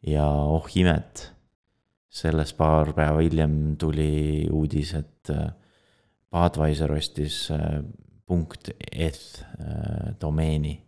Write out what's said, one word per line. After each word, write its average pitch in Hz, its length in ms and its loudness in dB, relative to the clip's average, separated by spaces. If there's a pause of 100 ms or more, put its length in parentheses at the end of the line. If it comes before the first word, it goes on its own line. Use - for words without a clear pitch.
Ja 76 260 2
oh 73 400 0 (120)
imet, 85 460 2 (840)
sellest 80 480 -2
paar 78 400 4
päeva 78 240 2
hiljem 76 600 2
tuli 76 680 0
uudis, 76 480 0
et, - 360 -8
äh, 76 180 -2 (840)
Budweiser 78 600 2
ostis, 76 580 -4
äh, 76 300 -2 (440)
punkt - 460 -4 (220)
eth, - 500 -4 (160)
äh, 73 640 -6
domeeni. 76 560 0 (120)